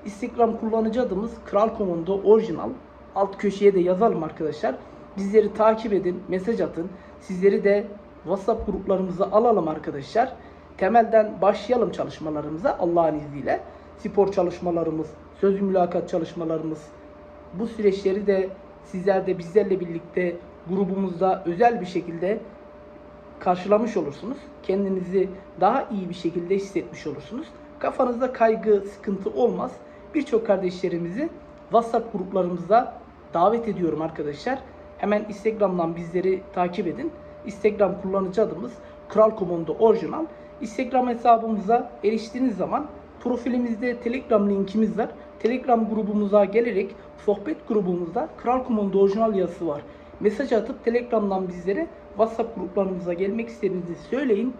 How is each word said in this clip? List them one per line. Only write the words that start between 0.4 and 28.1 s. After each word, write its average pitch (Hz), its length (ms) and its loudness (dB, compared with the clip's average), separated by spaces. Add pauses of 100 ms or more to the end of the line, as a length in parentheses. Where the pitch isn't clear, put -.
kullanıcı 220 460 0
adımız 196 300 -2 (120)
Kral 208 240 2
Komando 190 520 -2
Orijinal. 190 500 4 (440)
Alt 196 240 0
köşeye 202 360 4
de 185 60 4
yazalım 180 420 4
arkadaşlar. 156 520 -4 (420)
Bizleri 202 380 4
takip 220 380 4
edin, 180 360 0
mesaj 185 320 -2
atın. 165 280 -4 (320)
Sizleri 196 440 2
de 202 220 4 (360)
WhatsApp 196 440 -2
gruplarımıza 190 580 -2
alalım 202 440 4
arkadaşlar. 156 640 -2 (440)
Temelden 214 560 4 (100)
başlayalım 208 500 2
çalışmalarımıza 151 880 -4
Allah'ın 170 380 2
izniyle. 143 420 -4 (380)
Spor 196 340 2
çalışmalarımız, 170 760 -2 (300)
sözlü 196 220 2
mülakat 180 460 0
çalışmalarımız, 160 800 -4 (680)
bu 226 80 -4
süreçleri 196 600 0
de 190 220 2 (360)
sizler 190 420 0
de 180 120 -2
bizlerle 190 420 2
birlikte 170 560 -4 (320)
grubumuzda 190 800 0
özel 208 340 2
bir 180 60 -6
şekilde 175 520 -4 (1000)
karşılamış 196 560 2
olursunuz. 175 420 -6 (240)
Kendinizi 190 680 0 (320)
daha 220 220 4
iyi 190 260 -6
bir 170 60 -8
şekilde 175 420 -2
hissetmiş - 500 -6
olursunuz. 208 400 -10 (320)
Kafanızda 254 540 0